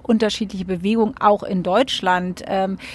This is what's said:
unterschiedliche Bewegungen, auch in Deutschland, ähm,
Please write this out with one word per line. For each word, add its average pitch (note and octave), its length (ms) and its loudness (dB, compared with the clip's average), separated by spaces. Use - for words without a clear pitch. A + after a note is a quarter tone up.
unterschiedliche G#3 640 0
Bewegungen, G3+ 540 0
auch G#3 220 4
in F#3 220 -2
Deutschland, F3+ 800 0
ähm, F#3+ 320 -2